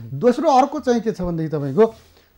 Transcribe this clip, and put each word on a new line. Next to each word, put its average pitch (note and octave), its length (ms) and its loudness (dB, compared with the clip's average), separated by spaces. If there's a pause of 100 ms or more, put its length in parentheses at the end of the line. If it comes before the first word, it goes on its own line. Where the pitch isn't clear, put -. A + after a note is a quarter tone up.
दोस्रो A#3 500 0
अर्को C#4 280 2
चाहिँ A#3+ 220 0
के A3 100 -2
छ F#3 100 -6
भनेदेखि D#3+ 360 -4
तपाईँको, C#3+ 360 2 (440)